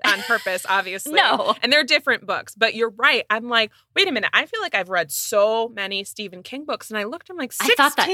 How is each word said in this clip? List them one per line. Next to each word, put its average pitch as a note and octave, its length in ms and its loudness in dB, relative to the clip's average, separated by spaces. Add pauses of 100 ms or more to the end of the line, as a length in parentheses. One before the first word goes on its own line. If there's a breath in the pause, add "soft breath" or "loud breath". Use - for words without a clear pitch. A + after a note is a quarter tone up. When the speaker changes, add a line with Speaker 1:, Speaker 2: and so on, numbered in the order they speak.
Speaker 1:
on G3 200 4
purpose, G3 420 -2
Speaker 2:
<laughs> - 40 -4
Speaker 1:
obviously. F#3+ 440 -2
Speaker 2:
No. B3 500 2
Speaker 1:
And A#3+ 80 2
they're D4+ 140 4
different C4+ 400 0
books. F#3 280 -4
But G#3 220 0
you're A#3 140 0
right. A#3 400 2
I'm A3+ 180 -2
like, A3+ 240 0 (240 soft breath)
"Wait F#4+ 140 4
a - 20 -2
minute. G#3+ 220 0
I B3 120 4
feel A4 140 -8
like F4+ 160 -4
I've F#3 140 -2
read F3 200 0
so A3 600 0
many G3 340 -6
Stephen F#3+ 400 -14
King C#4 220 -12
books." C4+ 240 -8
And G#3+ 100 -2
I G3+ 60 -2
looked, D4 240 -12
I'm F#4 80 -16
like, C4 160 -8
"Sixteen? G#4+ 260 2
Speaker 2:
I C#4+ 100 6
thought D4 60 -8
that - 180 2